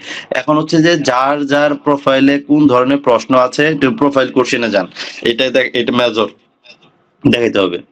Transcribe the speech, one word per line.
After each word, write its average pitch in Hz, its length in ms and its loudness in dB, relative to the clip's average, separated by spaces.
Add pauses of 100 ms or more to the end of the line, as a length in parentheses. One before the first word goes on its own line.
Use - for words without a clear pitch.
(300)
এখন 151 280 -2
হচ্ছে 156 240 0
যে 170 160 2
যার 139 480 -2
যার 147 280 0
প্রোফাইলে 139 640 0
কোন 147 280 2
ধরনের 127 320 2
প্রশ্ন 123 360 0
আছে 127 320 2
একটু 139 240 0
প্রোফাইল 135 420 0
কোশ্চেনে 120 380 -2
যান, 95 160 0 (360)
এটা 123 280 0
দেখ-, 127 240 0
এটা 123 180 -2
মেজর 117 360 0 (1000)
দেখাইতে 110 280 0
হবে। 87 340 0